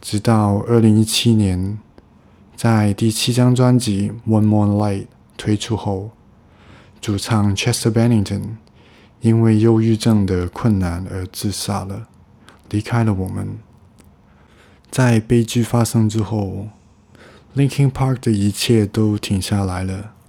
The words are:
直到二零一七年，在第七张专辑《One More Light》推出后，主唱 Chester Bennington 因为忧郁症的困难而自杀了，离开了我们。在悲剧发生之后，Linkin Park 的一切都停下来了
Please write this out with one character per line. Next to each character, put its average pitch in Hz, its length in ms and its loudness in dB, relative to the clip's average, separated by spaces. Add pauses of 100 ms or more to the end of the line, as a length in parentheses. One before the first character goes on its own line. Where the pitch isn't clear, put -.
直 - 180 -6
到 107 480 2
二 117 140 4
零 110 180 6
一 110 60 4
七 117 300 0
年， 98 440 0 (760)
在 107 380 2
第 113 160 0
七 117 240 -4
张 123 200 4
专 127 240 4
辑 104 320 -2 (160)
《One 107 200 2
More 107 200 2
Light》 101 420 -2 (280)
推 107 220 -2
出 113 180 -6
后， 101 340 -6 (920)
主 101 160 -4
唱 104 360 0
Chester 117 380 -2
Bennington 110 640 0 (640)
因 113 220 2
为 113 160 4
忧 113 200 4
郁 113 160 2
症 107 300 2
的 90 240 -2
困 107 300 0
难 90 320 -4
而 95 160 -8
自 - 260 -6
杀 98 320 -6
了， 98 240 -14 (600)
离 104 100 -2
开 117 240 -2
了 110 80 0
我 92 160 -4
们。 98 300 -10 (1300)
在 120 300 2
悲 117 240 2
剧 120 180 -2
发 120 220 0
生 110 240 0
之 110 140 -2
后， 101 460 -6 (840)
Linkin 139 380 2
Park 131 300 -2
的 120 100 0
一 101 180 2
切 107 360 2
都 107 320 0
停 101 220 -2
下 98 260 -2
来 92 180 -4
了 98 300 -8 (140)